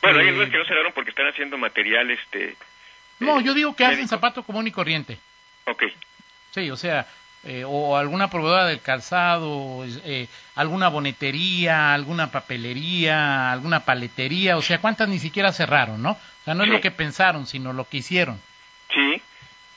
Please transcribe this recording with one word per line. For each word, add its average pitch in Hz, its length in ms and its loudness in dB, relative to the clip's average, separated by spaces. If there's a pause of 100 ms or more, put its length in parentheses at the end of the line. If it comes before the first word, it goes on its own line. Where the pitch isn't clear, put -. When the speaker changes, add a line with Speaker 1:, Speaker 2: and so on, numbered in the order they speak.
Speaker 1:
Bueno, 180 180 6
hay - 60 6
Speaker 2:
eh, - 40 6
Speaker 1:
algunas 135 200 2
que 156 80 0
no 165 80 0
cerraron 160 280 0
porque 131 180 -6
están 139 160 -2
haciendo 143 320 -6
material, 113 500 0
este, 98 460 -6 (640)
Speaker 2:
No, 277 200 4
Speaker 1:
eh, 233 40 2
Speaker 2:
yo 269 100 0
digo 294 220 0
que 254 80 2
hacen 254 140 4
Speaker 1:
médico. 247 180 -2
Speaker 2:
zapato 233 280 -2
común 214 240 -6
y 208 40 -4
corriente. 156 480 -4 (460)
Speaker 1:
Ok. - 180 -2 (680)
Speaker 2:
Sí, 170 200 -4
o 131 60 -8
sea, 156 280 -2 (380)
eh, 127 240 -8
o 143 300 0
alguna 170 340 0
proveedora 180 340 4
del 151 160 0
calzado, 143 1040 -2 (200)
eh, 131 220 -6 (280)
alguna 165 320 0
bonetería, 151 1080 2
alguna 147 380 0
papelería, 139 1200 0
alguna 151 340 0
paletería, 135 720 0
o 151 40 0
sea, 170 180 0
¿cuántas 220 300 0
ni 185 100 -2
siquiera 185 320 0
cerraron, 127 500 2
no? 156 100 0
O - 340 -12
sea, 156 80 -4
no 185 100 0
es 208 60 2
Speaker 1:
Sí. 220 60 4
Speaker 2:
lo 202 60 0
que 185 100 0
pensaron, 160 540 0
sino 131 280 -8
lo 127 160 -6
que 143 80 -8
hicieron. 135 420 -2 (540)
Speaker 1:
Sí, 143 280 2 (560)